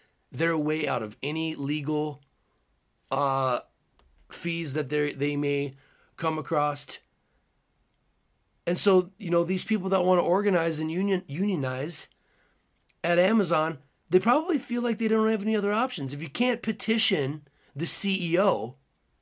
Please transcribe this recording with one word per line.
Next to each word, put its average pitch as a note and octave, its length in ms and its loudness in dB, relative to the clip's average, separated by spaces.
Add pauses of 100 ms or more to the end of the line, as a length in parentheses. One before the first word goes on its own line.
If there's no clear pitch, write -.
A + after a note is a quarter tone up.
(320)
their D#3+ 260 0
way D3+ 300 -2
out B2 160 -2
of G#2 180 -10
any D#3+ 320 -4
legal, D3+ 680 -4 (920)
uh, C3+ 480 0 (680)
fees E3 460 -4
that D3 140 -2
they, D3 240 -2
they C#3+ 240 -2
may C#3+ 400 -2 (400)
come D#3+ 200 -2
across. D3 640 -2 (1700)
And F3 100 0
so, F#3 420 4
you E3+ 120 -6
know, E3+ 140 4
these F3+ 200 -2
people F#3+ 260 -2
that F#3 140 2
wanna F3+ 180 4
organize E3+ 580 2
and D#3+ 100 -2
union, F#3 380 0
unionize D3 800 -4 (960)
at F3 160 4
Amazon, E3 580 2 (320)
they F3+ 80 8
probably D4 400 2
feel A#3+ 240 -4
like A#3 160 -2
they A3+ 80 0
don't A3 240 2
have G#3+ 120 0
any G#3+ 140 0
other G3+ 160 0
options. G#3 400 -2
If C#3+ 80 -8
you D#3 80 -8
can't A#3+ 320 0
petition E3 840 0 (340)
the D3+ 100 -4
C F3 460 2
E F3 80 4
O, C3 340 0 (460)